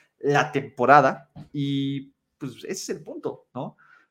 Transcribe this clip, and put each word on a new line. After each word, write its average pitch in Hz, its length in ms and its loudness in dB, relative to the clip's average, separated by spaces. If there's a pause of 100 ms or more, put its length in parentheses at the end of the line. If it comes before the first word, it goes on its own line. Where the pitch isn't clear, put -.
(180)
la 143 340 0
temporada. 131 800 4 (200)
Y, 139 600 -4 (260)
pues, 117 200 -12
ese - 120 -12
es - 200 -10
el 180 120 -10
punto, 247 500 -12
¿no? 147 240 -10 (340)